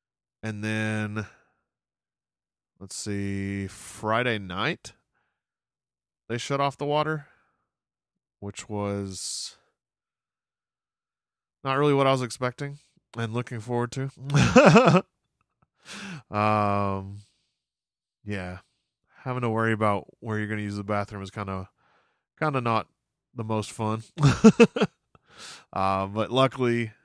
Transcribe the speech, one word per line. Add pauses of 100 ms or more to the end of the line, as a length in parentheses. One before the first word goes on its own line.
(420)
And
then, (1500)
let's
see,
Friday
night, (1400)
they
shut
off
the
water, (1120)
which
was (2000)
not
really
what
I
was
expecting (380)
and
looking
forward
to.
<laughs> (1160)
Um, (1080)
yeah, (640)
having
to
worry
about (140)
where
you're
gonna
use
the
bathroom
is
kinda, (720)
kinda
not (460)
the
most
fun. (160)
<laughs> (840)
Uh,
but
luckily, (120)